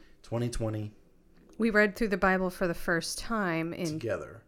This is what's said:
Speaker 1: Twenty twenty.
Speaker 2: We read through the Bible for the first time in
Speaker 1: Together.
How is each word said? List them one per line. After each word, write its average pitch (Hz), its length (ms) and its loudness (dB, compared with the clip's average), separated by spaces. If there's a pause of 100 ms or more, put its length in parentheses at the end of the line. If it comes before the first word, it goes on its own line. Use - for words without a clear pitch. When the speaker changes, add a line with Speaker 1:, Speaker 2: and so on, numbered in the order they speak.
(220)
Speaker 1:
Twenty 120 260 -2
twenty. 107 440 -4 (680)
Speaker 2:
We 226 100 4
read 208 280 4
through 226 120 2
the 196 80 0
Bible 185 320 4
for 180 180 -2
the 170 80 2
first - 440 -2
time 170 560 -2
in - 120 -4
Speaker 1:
Together. 104 600 -4